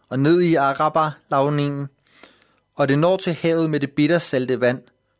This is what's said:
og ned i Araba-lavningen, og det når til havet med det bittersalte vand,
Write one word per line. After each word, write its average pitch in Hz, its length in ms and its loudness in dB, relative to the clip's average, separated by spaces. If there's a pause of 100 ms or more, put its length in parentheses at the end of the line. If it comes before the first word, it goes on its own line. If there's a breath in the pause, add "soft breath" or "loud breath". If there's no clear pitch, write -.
og 127 100 -6
ned 160 220 4
i 170 140 2
Araba-lavningen, 143 1300 -2 (880 soft breath)
og 143 140 0
det 139 100 2
når 175 180 2
til 185 160 -4
havet 165 380 -2
med 151 100 -2
det 139 120 -6
bittersalte 143 680 0
vand, 123 220 0 (380)